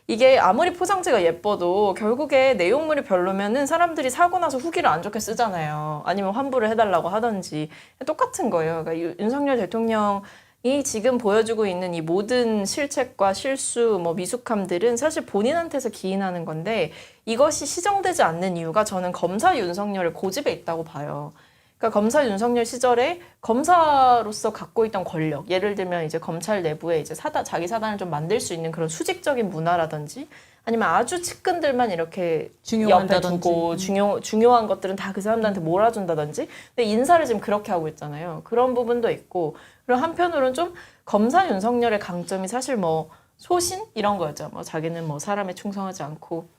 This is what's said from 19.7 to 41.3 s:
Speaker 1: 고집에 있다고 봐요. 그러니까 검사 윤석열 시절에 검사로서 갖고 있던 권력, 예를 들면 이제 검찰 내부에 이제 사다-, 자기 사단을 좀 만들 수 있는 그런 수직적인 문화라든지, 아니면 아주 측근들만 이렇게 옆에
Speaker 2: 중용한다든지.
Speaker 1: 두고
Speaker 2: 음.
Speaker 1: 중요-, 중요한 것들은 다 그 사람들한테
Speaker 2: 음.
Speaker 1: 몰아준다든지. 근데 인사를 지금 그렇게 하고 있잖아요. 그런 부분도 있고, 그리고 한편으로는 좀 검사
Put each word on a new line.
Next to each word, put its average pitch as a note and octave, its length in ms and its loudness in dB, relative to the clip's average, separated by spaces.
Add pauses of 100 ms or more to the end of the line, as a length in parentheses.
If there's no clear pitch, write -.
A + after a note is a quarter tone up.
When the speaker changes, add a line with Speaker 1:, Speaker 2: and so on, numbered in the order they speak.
Speaker 1:
고집에 A3 360 -4
있다고 E3 320 -6
봐요. D3 500 -10 (460)
그러니까 G#3+ 200 0
검사 A#3+ 280 4
윤석열 A#3 400 0
시절에 B3+ 540 2 (200)
검사로서 C4 1120 4
갖고 - 340 -2
있던 G3+ 180 -4
권력, D#3 460 -4
예를 F#3+ 240 0
들면 F3 300 -2
이제 D#3+ 140 -4
검찰 F3+ 440 -4
내부에 D#3+ 380 0
이제 D#3 140 -10
사다-, D4+ 300 -4
자기 E3+ 240 -4
사단을 A3 280 -2
좀 F#3 140 -6
만들 D#3+ 300 0
수 B3 120 -6
있는 E3 180 -4
그런 E3 180 -4
수직적인 C#4 600 -2
문화라든지, D#3+ 800 -2 (360)
아니면 A3+ 260 0
아주 B3 320 0
측근들만 C#4+ 680 0
이렇게 E3 440 -2 (100)
옆에 - 60 -14 (120)
Speaker 2:
중용한다든지. F#3 800 4
Speaker 1:
두고 E3+ 320 2
Speaker 2:
음. E3+ 60 -4
Speaker 1:
중요-, G3 420 0
중요한 A3+ 460 4
것들은 F#3+ 300 -2
다 F#3+ 160 -8
그 G3+ 100 -6
사람들한테 G#3+ 380 0
Speaker 2:
음. D#3+ 40 -6
Speaker 1:
몰아준다든지. F3+ 840 0 (280)
근데 A#3 120 2
인사를 C#4+ 380 4
지금 G#3+ 140 0
그렇게 G#3 320 -2
하고 D#3+ 160 -2
있잖아요. D#3 560 -10
그런 B3 300 2
부분도 A#3+ 360 0
있고, D#3 460 -4 (300)
그리고 B3 160 2
한편으로는 E4 520 0
좀 F4 200 -2 (320)
검사 C4+ 420 4